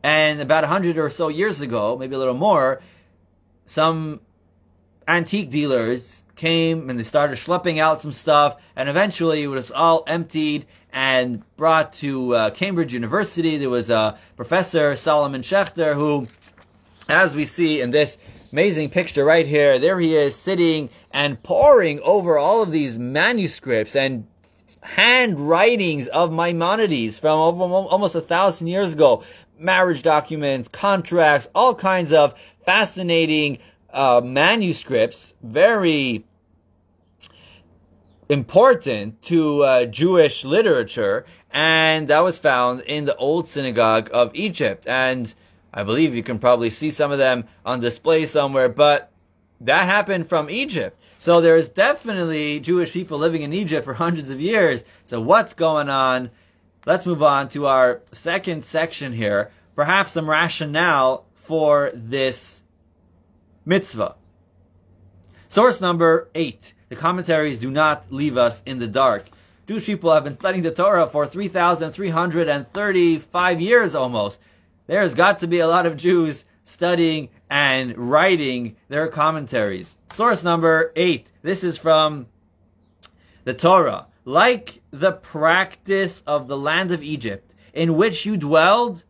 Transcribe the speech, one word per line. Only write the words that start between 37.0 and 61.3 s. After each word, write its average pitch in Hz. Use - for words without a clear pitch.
important 143
to, 151
uh, 127
Jewish 147
literature, 131
and 156
that 151
was 175
found 123
in 147
the 139
Old 160
Synagogue 113
of 120
Egypt. 151
And 127
I 104
believe 127
you 113
can 113
probably 117
see 151
some 143
of 139
them 127
on 123
display 156
somewhere, 135
but 147
that 147
happened 196
from 151
Egypt. 196
So 170
there's 165
definitely 175
Jewish 165
people 170
living 160
in 147
Egypt 160
for 131
hundreds 160
of 135
years. 170
So 117
what's 196
going 156
on? 131
Let's 175
move 160
on 139
to 143
our 127
second 170
section 156
here. 104
Perhaps 185
some 160
rationale 151